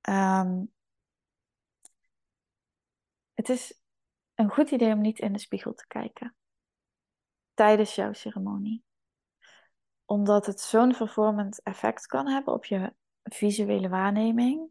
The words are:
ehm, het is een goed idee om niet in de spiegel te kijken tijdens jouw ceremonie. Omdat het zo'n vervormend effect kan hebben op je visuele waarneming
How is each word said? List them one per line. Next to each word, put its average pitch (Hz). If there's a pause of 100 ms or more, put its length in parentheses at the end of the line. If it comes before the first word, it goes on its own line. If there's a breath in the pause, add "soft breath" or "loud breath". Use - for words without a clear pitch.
ehm, 190 (2750)
het -
is - (500)
een 208
goed 302
idee 233
om 208
niet 214
in 208
de 202
spiegel -
te -
kijken - (1200)
tijdens 214
jouw 208
ceremonie. 208 (1200 soft breath)
Omdat 208
het 196
zo'n 247
vervormend 214
effect 214
kan 277
hebben 269
op -
je 190 (280)
visuele 202
waarneming 226